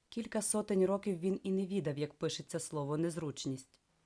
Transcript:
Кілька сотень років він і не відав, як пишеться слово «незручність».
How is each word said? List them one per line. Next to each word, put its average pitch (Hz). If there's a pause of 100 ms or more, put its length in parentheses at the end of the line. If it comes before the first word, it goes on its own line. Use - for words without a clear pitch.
Кілька 220
сотень 208
років 196
він 185
і 190
не 190
відав, 160
як 147
пишеться 156
слово 147
«незручність». 156 (260)